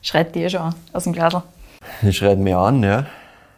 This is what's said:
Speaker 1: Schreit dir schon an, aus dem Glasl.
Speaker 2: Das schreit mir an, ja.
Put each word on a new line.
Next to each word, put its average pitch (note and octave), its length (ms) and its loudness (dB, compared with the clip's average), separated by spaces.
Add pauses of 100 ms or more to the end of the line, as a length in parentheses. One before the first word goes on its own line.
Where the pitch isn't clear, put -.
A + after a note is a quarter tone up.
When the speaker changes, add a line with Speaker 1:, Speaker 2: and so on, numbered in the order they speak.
Speaker 1:
Schreit E3 320 -2
dir E3+ 160 -2
schon F3+ 120 -4
an, E3 140 -4 (180)
aus F3+ 100 -4
dem F3 100 0
Glasl. E3+ 300 -4 (580)
Speaker 2:
Das G2+ 140 2
schreit G2 240 2
mir F#2+ 180 2
an, A#2 260 4
ja. G#2 220 2 (520)